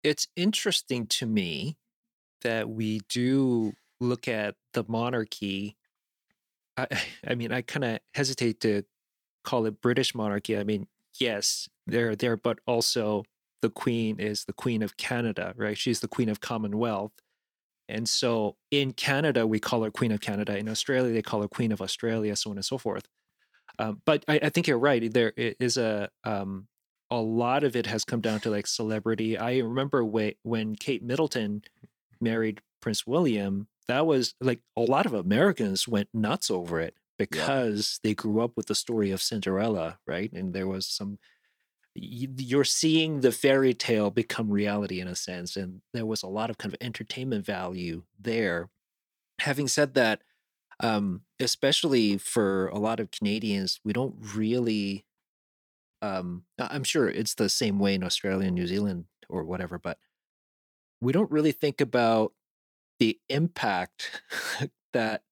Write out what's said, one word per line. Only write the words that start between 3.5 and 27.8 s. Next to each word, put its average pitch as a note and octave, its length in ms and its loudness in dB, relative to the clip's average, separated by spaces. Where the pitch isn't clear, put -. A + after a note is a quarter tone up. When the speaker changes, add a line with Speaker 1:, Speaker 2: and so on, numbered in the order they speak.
Speaker 1:
look B2 280 -2
at G#2+ 280 -2
the A2+ 140 0
monarchy, A2 880 -4
I, B2+ 100 -2
<laughs> - 200 -16
I B2 60 0
mean, A#2 180 -4
I B2 100 -2
kinda A#2+ 380 -4
hesitate C3 480 0
to G#2 220 2
call A2+ 220 0
it G#2+ 160 -6
British B2 320 2
monarchy. G#2 440 -2
I G2+ 60 -2
mean, G2+ 240 -2
yes, A2 480 -2
they're A2+ 300 0
there, A#2 200 0
but A2+ 300 -2
also A2+ 580 0
the A2 80 2
Queen A2+ 500 -2
is G#2 260 -4
the G2+ 60 -10
Queen A2+ 300 -2
of G#2 160 -4
Canada, A2 580 -4
right? G#2 220 -4
She's A#2 220 0
the - 80 -6
Queen A#2 200 0
of G#2+ 120 -2
Commonwealth. G#2+ 720 -2
And A2 200 -4
so A2+ 480 0
in C#3 220 2
Canada, C#3 540 2
we A2 140 2
call A#2 240 0
her G#2+ 60 -2
Queen A#2 220 0
of G#2 80 0
Canada. G#2 380 -2
In G#2+ 100 -4
Australia, B2+ 440 0
they A2 100 2
call G#2+ 200 -2
her G2+ 60 -2
Queen A2+ 240 0
of G2 100 -2
Australia, G#2+ 540 -2
so - 140 -4
on G2 80 -8
and F#2+ 60 -6
so C3 140 -4
forth. - 280 -4
Um, A2 280 -4
but D3+ 220 4
I, D3+ 160 4
I D3+ 60 2
think E3+ 180 0
you're B2+ 100 4
right. A#2+ 340 4
There A#2 260 4
i-, A2+ 220 -2
is B2 180 2
a, G#2+ 320 0
um, G2 440 -4
a A#2+ 100 0
lot A#2+ 440 2
of B2 120 2
it A2+ 100 0